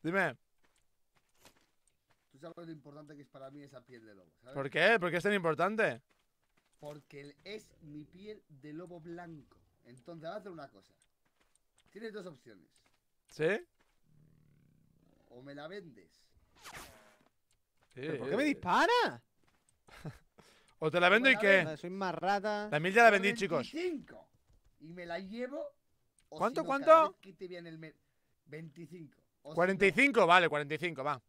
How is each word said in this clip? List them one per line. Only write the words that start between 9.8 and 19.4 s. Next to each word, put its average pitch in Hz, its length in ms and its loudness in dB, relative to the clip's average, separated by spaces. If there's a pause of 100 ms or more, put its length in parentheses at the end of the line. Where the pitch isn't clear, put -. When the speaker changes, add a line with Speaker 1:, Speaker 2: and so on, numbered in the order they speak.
Speaker 2:
Entonces, 131 380 -18
vamos 180 140 -10
a 196 40 -12
hacer 196 100 -16
una 151 180 -16
cosa. - 240 -20 (1000)
Tienes 214 220 -14
dos 196 140 -12
opciones. 117 400 -20 (640)
Speaker 1:
¿Sí? 196 360 -2 (1600)
Speaker 2:
O 123 120 -20
me 143 140 -18
la 147 120 -14
vendes. 160 440 -18 (1800)
Speaker 1:
Sí, 127 80 -14
Speaker 3:
¿Pero 151 180 -6
por 123 80 -8
Speaker 1:
eh. 143 40 -4
Speaker 3:
qué 196 60 0
me 277 60 0
dispara? 277 760 0 (680)